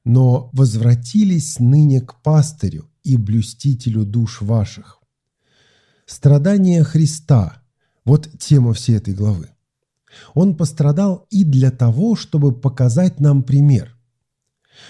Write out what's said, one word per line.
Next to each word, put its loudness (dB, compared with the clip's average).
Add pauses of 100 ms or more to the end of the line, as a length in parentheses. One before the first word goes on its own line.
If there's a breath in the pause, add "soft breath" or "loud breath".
но 2
возвратились 0
ныне 2
к -14
пастырю -2 (140)
и 0
блюстителю -4
душ -6
ваших". -6 (1120)
Страдания 2
Христа. -2 (460)
Вот 0
тема 2
всей -2
этой -6
главы. -4 (840 loud breath)
Он 0
пострадал -2
и 0
для 2
того, 0
чтобы -2
показать -2
нам 2
пример. 0 (960 loud breath)